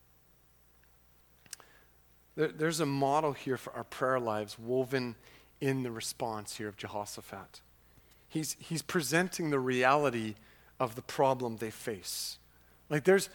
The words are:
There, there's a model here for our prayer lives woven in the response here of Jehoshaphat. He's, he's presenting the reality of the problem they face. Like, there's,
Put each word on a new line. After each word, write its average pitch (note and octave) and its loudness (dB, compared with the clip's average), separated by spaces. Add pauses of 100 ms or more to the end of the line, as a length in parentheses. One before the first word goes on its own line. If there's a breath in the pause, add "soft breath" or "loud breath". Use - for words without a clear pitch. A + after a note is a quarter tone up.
(2250 loud breath)
There, D#3 2
there's D#3 -2
a D#3 2
model C#3 2
here B2+ -4
for - -12
our A#2+ -8
prayer C3 0
lives G#2+ -2
woven B2 -2 (420 loud breath)
in C3+ 0
the B2 -4
response A2 -6
here A2 -6
of G2+ -10
Jehoshaphat. G#2 -10 (640 soft breath)
He's, D#3 -4
he's D#3 -6
presenting E3 0
the C#3 4
reality B2+ 4 (460 soft breath)
of A#2+ 0
the B2 -10
problem B2+ 2
they A2 -4
face. - -8 (500 soft breath)
Like, D3+ 2
there's, F#3+ 6